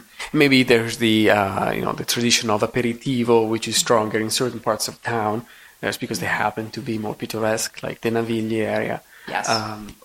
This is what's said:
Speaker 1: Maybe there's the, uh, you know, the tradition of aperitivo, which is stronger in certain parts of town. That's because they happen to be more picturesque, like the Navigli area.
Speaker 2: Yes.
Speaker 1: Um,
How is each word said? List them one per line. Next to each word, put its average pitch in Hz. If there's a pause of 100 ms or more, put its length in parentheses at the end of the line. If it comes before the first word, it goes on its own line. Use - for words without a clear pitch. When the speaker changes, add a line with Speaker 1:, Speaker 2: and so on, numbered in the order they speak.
(320)
Speaker 1:
Maybe 139
there's 117
the, 110
uh, 101
you -
know, -
the -
tradition 120
of 104
aperitivo, 117
which 113
is 110
stronger 110
in 110
certain 117
parts -
of -
town. 113 (360)
That's 110
because 107
they 101
happen 110
to -
be 113
more 104
picturesque, 110
like -
the 117
Navigli 113
area. 107 (260)
Speaker 2:
Yes. -
Speaker 1:
Um, 107